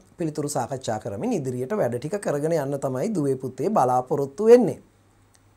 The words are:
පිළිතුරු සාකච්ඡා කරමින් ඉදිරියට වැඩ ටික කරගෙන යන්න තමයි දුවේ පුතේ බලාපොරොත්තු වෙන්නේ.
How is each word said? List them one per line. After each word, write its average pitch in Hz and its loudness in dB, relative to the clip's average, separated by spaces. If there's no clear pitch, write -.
පිළිතුරු 151 -6
සාකච්ඡා 123 -4
කරමින් 147 -6
ඉදිරියට 131 -4
වැඩ 165 -2
ටික 151 -8
කරගෙන 156 -2
යන්න 143 -2
තමයි 135 -4
දුවේ 143 0
පුතේ 135 -6
බලාපොරොත්තු 139 0
වෙන්නේ. 226 8